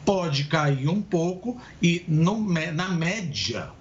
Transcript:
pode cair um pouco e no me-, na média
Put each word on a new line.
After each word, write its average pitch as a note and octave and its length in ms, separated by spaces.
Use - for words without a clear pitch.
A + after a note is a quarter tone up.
pode E3 400
cair C#3+ 440
um G3+ 120
pouco F#3 560
e E3+ 280
no E3 320
me-, D#3+ 320
na F3+ 160
média D#3+ 840